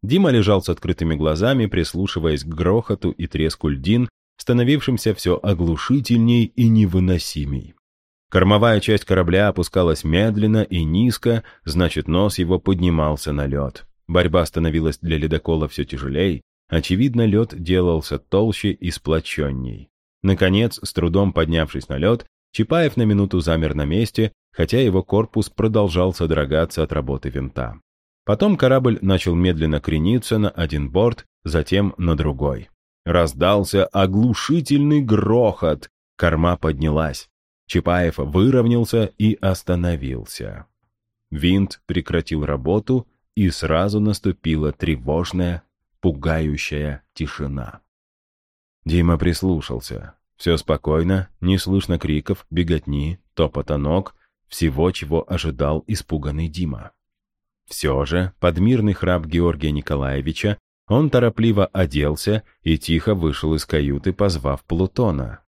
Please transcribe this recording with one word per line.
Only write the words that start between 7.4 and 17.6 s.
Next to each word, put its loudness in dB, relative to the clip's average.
Кормовая 4
часть 0
корабля 2
опускалась 0
медленно 2
и -2
низко, 0
значит, -2
нос 2
его 0
поднимался 0
на -2
лёд. -6
Борьба 2
становилась -2
для -2
ледокола -2
всё -6
тяжелей, -4
очевидно, 0
лёд 2
делался 0